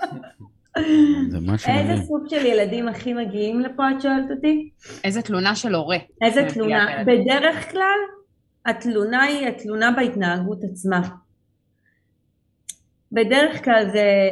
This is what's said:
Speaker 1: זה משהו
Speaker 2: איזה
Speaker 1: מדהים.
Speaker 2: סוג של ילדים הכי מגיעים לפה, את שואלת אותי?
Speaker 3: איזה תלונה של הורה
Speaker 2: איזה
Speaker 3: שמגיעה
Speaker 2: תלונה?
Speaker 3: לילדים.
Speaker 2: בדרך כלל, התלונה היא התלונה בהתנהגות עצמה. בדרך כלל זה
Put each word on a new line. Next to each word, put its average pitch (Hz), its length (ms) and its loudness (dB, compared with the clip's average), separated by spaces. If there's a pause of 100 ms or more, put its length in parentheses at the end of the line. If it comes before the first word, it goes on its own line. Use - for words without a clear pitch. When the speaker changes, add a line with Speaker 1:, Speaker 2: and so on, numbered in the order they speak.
(1300)
Speaker 1:
זה - 100 -4
משהו - 320 0
Speaker 2:
איזה 101 200 2
Speaker 1:
מדהים. 101 140 0
Speaker 2:
סוג 294 220 -4
של 294 180 0
ילדים 226 420 0
הכי 240 260 -6
מגיעים 214 460 -2
לפה, 269 300 -2
את 269 100 -2
שואלת 269 300 0
אותי? 302 400 0 (340)
Speaker 3:
איזה 202 180 -2
תלונה 202 340 0
של 214 180 -4
הורה 165 240 0 (240)
Speaker 2:
איזה 233 180 0
Speaker 3:
שמגיעה - 140 -2
Speaker 2:
תלונה? 214 320 0 (180)
Speaker 3:
לילדים. 240 200 4
Speaker 2:
בדרך 285 480 0
כלל, 381 260 0 (680)
התלונה 233 560 0
היא 285 260 0
התלונה 214 420 -2
בהתנהגות 196 760 0
עצמה. 185 360 -2 (2000)
בדרך 262 520 2
כלל 220 280 4
זה 202 400 4